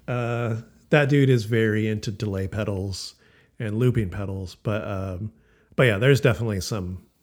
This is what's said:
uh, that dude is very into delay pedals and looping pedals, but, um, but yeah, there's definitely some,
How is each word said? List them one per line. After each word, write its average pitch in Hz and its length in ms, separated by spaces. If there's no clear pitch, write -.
uh, 120 480
that 147 180
dude 139 220
is 120 140
very 110 440
into 107 220
delay 98 380
pedals 98 680
and 107 200
looping 117 320
pedals, 95 460
but, 104 300
um, 95 460
but 139 80
yeah, 110 140
there's 131 220
definitely 110 400
some, 92 420